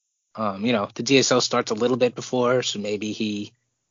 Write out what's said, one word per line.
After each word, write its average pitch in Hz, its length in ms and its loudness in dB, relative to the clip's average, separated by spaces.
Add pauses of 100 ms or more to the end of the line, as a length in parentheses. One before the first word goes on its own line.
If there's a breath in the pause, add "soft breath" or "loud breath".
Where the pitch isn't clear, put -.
(340)
Um, 101 320 -4
you 123 80 2
know, 101 220 0
the 120 80 -6
D 135 160 4
S 123 120 2
L 127 100 4
starts 123 280 -2
a 113 60 -2
little 123 200 2
bit 120 200 0
before, 123 480 0
so - 160 -4
maybe 104 320 -4
he 104 420 -4 (380)